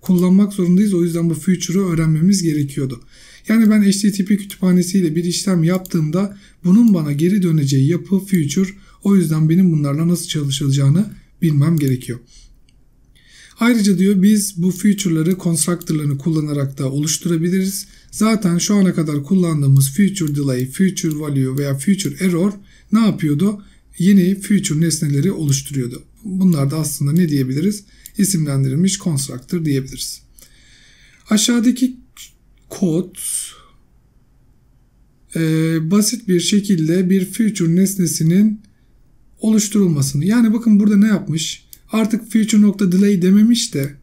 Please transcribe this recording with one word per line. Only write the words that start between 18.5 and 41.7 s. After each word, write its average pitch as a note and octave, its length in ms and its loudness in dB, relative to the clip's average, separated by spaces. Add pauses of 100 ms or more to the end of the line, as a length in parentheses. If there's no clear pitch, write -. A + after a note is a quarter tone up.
şu G3+ 160 -2
ana F#3+ 200 2
kadar D3+ 280 -4
kullandığımız C#3+ 680 2
future E3+ 440 -2
delay, C3 360 -2
future F3 480 -2
value C#3 400 -2
veya C#3 160 -2
future F3+ 500 -4
error F#3 280 0 (400)
ne G#3+ 60 4
yapıyordu? F#3 640 0 (360)
Yeni F#3+ 420 4
future D#3+ 400 0
nesneleri D#3 520 0
oluşturuyordu. C3+ 680 -4 (220)
Bunlar F#3 460 0
da D#3 80 -6
aslında C#3+ 340 -4
ne E3+ 160 2
diyebiliriz? C#3+ 560 -2 (340)
İsimlendirilmiş D3+ 800 0
constructor D3 680 -6
diyebiliriz. C3+ 580 -6 (1080)
Aşağıdaki A#3+ 680 0 (720)
kod, F3+ 480 -2 (2250)
e, E3 40 -4 (500)
basit G#3 380 0
bir F3+ 120 2
şekilde F3+ 720 0
bir F#3 140 2
future F3 520 -2
nesnesinin F#3+ 840 0 (800)
oluşturulmasını. F3 840 0
Yani A3 280 2
bakın A3 280 4
burada G#3 160 4
ne G3+ 100 6
yapmış? D#3+ 600 -4 (260)